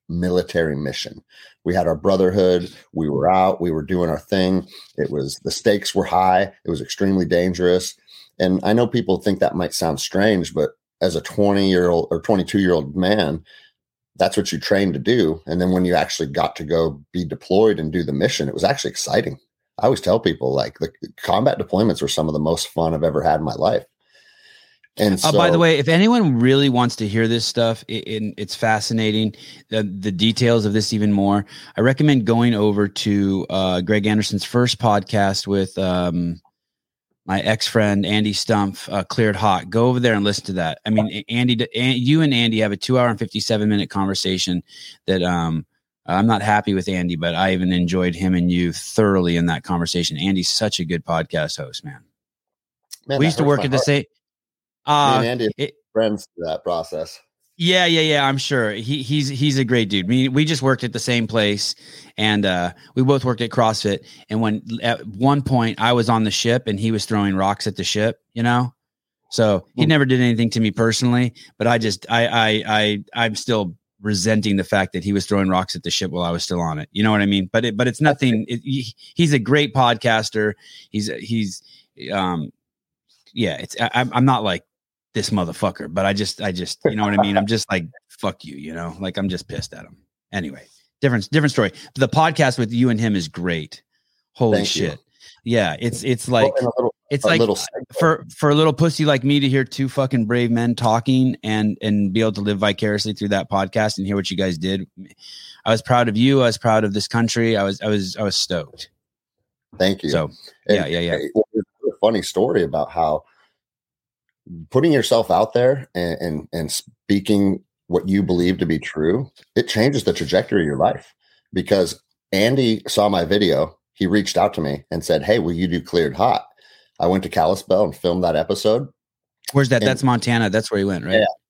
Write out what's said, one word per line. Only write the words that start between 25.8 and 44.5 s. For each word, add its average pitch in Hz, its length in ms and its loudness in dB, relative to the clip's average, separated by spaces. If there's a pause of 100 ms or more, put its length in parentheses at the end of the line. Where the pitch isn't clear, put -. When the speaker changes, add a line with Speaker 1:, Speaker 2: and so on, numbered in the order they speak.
Speaker 2:
anyone 185 500 4
really 135 300 4
wants 123 280 0
to 107 120 -4
hear 113 180 0
this 113 180 0
stuff, 113 440 -2
it, 113 180 -8
it, 107 300 -6
it's - 180 -10
fascinating, 110 800 0 (360)
the, 110 120 -2
the 98 300 -6
details 113 520 2
of 104 100 0
this 110 180 0
even 104 200 2
more, 101 320 2 (320)
I 98 40 -4
recommend 131 440 4
going 117 300 2
over 104 320 2
to, 101 640 0
uh, 92 300 0
Greg 104 260 0
Anderson's 107 380 0
first 123 340 0
podcast 101 680 0
with, 98 280 -2
um, 87 640 -2 (840)
my 95 140 0
ex-friend 104 680 0
Andy 104 260 0
Stumpf, 101 600 -2
uh, 98 100 -2
Cleared 107 320 0
Hot. 92 360 0
Go 113 180 2
over 127 100 2
there 120 160 2
and 101 80 2
listen 101 220 0
to 98 80 -6
that. 82 340 -4
I 107 40 -4
mean, 107 200 2
A-, 104 180 -8
Andy, 120 280 2
d-, 117 180 -2
An-, 123 220 0
you 139 260 4
and 143 100 4
Andy 113 280 2
have 104 100 2
a 101 60 -2
two 127 200 0
hour 123 120 4
and 104 100 -2
fifty-seven 107 500 -2
minute 101 220 0
conversation 95 720 -2 (460)